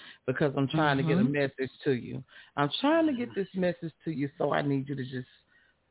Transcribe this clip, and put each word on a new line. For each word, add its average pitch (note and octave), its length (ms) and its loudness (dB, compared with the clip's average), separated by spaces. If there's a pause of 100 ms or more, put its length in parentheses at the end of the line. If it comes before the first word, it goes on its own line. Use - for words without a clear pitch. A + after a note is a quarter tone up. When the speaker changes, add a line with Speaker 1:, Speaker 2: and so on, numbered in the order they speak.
(260)
Speaker 1:
because C3+ 320 0
I'm C#3 120 2
trying D3+ 280 2
to D#3 60 2
get E3 140 2
a G3 40 4
Speaker 2:
Mm-hmm. A3 100 4
Speaker 1:
message C3+ 400 -2 (140)
to C#3 60 2
you. B2 320 -4 (340)
I'm C#3+ 120 2 (120)
trying D#4+ 260 4
to D4 60 0
get A#3 220 -4
this G3 180 -4
message F3 400 -2 (120)
to D#3+ 60 -4
you, C#3+ 260 -2
so D3 160 0
I D#3 80 4
need C#3 280 0
you C#3+ 60 -6
to C3+ 80 -4
just B2+ 240 -8 (640)